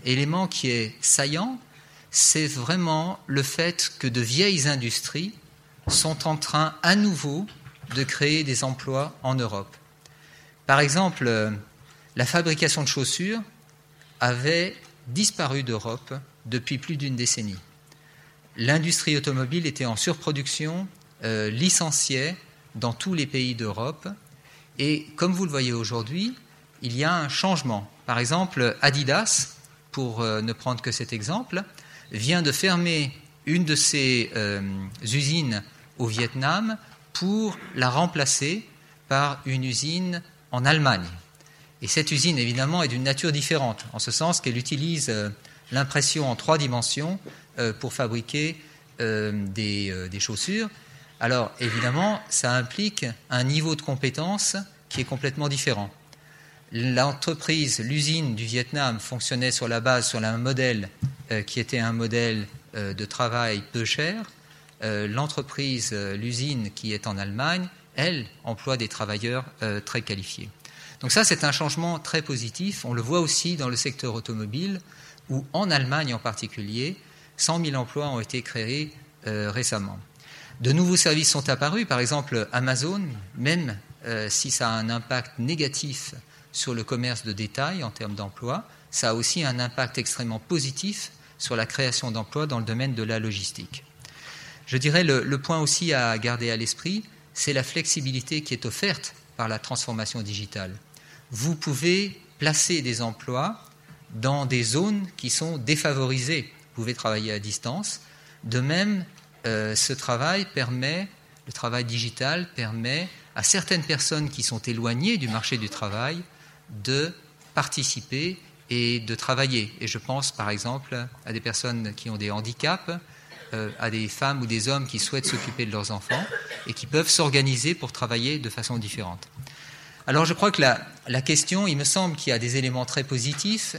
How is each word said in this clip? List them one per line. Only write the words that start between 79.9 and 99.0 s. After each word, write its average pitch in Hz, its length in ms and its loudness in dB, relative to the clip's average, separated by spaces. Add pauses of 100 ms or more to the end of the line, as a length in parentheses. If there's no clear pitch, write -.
De 123 120 4
nouveaux 180 240 6
services 156 340 6
sont - 180 2
apparus, 147 380 2
par 123 140 2
exemple 123 520 0
Amazon, 131 500 0 (340)
même, 135 420 0 (260)
euh, 110 240 -2
si - 220 0
ça 123 180 2
a 113 40 2
un 113 180 0
impact 117 480 -4
négatif 139 760 -2 (380)
sur - 220 -2
le 113 100 -2
commerce 123 400 -2
de 110 80 -4
détail 135 500 -4
en 113 80 -6
termes 104 240 -8
d'emploi, 117 540 -6 (220)
ça - 200 2
a 113 40 2
aussi 120 300 0
un 127 140 0
impact 123 400 -2
extrêmement 113 420 -2
positif 170 720 -2 (260)
sur - 180 -2
la 113 80 2
création 127 460 0
d'emplois 113 360 -4
dans 135 120 -2
le 113 60 -2
domaine 120 300 0
de 113 100 -2
la 110 160 0
logistique. 104 640 -6 (840)
Je 127 100 -2
dirais 147 280 4
le, 135 180 6
le 135 180 0
point 160 200 0
aussi 156 340 2
à 117 240 2
garder 117 320 0
à 113 60 0
l'esprit, 165 480 -4 (280)
c'est - 200 0
la 131 100 2
flexibilité 139 800 -2
qui 151 100 -8
est 123 140 -4
offerte 170 480 -2 (220)